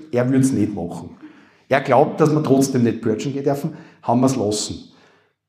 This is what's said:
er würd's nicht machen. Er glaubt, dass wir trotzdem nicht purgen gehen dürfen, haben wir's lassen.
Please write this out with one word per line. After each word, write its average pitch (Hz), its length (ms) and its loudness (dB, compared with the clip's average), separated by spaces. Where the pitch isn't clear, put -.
er 123 180 0
würd's 131 220 4
nicht 104 200 0
machen. 87 440 -10
Er 135 120 2
glaubt, 139 400 2
dass 147 120 4
wir 151 120 0
trotzdem 131 400 2
nicht 110 180 -2
purgen 117 300 -2
gehen 139 100 -6
dürfen, 143 300 -4
haben 120 180 0
wir's 127 160 2
lassen. 104 560 -6